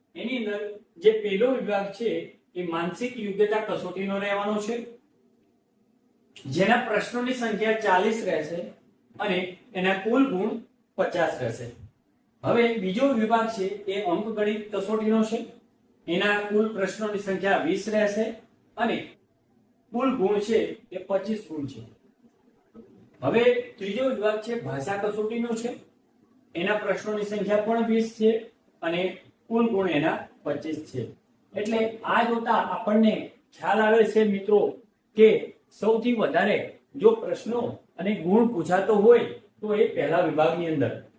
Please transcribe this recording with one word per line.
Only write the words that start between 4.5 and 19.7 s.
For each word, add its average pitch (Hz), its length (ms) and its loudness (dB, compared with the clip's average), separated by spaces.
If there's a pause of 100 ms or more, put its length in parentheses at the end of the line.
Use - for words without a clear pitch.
છે, 233 260 -6 (1600)
જેના 190 300 2
પ્રશ્નોની 240 560 -2
સંખ્યા 220 400 -2
ચાલીસ 214 520 2
રહેશે 160 320 -4 (640)
અને 180 360 -4 (180)
એના 190 200 0
કુલ 233 360 2
ગુણ 214 300 -2 (360)
પચાસ 175 460 -2
રહેશે. 117 240 -6 (800)
હવે 233 320 2
બીજો 202 320 0
વિભાગ 226 400 2
છે 190 160 -4
એ 202 380 -4
અંકગણિત 208 760 -2
કસોટીનો 214 480 2
છે, 233 220 -4 (600)
એના 202 320 0
કુલ 214 320 0
પ્રશ્નોની 196 460 -4
સંખ્યા 190 400 0
વીસ 175 300 -2
રહેશે 214 460 0 (420)
અને 220 320 -2 (840)